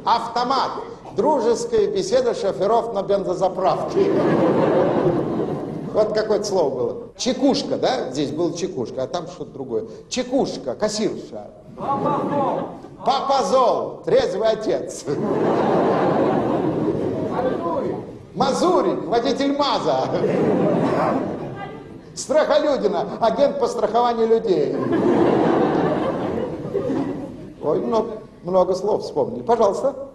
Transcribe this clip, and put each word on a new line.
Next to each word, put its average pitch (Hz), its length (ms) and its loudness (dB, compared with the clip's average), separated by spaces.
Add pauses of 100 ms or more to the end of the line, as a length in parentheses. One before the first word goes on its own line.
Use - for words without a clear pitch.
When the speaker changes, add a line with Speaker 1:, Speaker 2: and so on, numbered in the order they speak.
Speaker 1:
автомат. 240 680 0 (440)
Дружеская 226 720 2
беседа 196 460 0
шоферов 196 600 0
на 196 80 -2
бензозаправке. 180 1080 0 (1800)
Вот 214 200 2
какое-то 208 300 0
слово 175 320 0
было. 120 200 -2 (200)
Чекушка, 240 640 0
да? 190 340 0
Здесь 143 200 -2
был 160 220 -2
чекушка, 131 500 -6
а 127 40 -6
там 175 200 -6
что-то - 240 -14
другое. 117 340 -6 (240)
Чекушка, 247 680 -2
кассирша. 180 720 -4 (300)
Speaker 2:
Папа - 520 -2
Зол. - 300 0 (460)
Speaker 1:
Папа 262 400 2
Зол, 190 580 2
трезвый 214 460 2
отец. - 560 -2 (3250)
Мазурик, 262 720 2
водитель 262 500 0
маза. 180 540 0 (2000)
Страхолюдина, 277 920 2 (160)
агент 254 380 2
по 233 80 2
страхованию 226 600 2
людей. 226 480 2 (3000)
Ой, 156 160 0
много, 226 400 -2 (240)
много 180 320 2
слов 202 280 -2
вспомнили. 147 380 -2
Пожалуйста. 226 540 2 (200)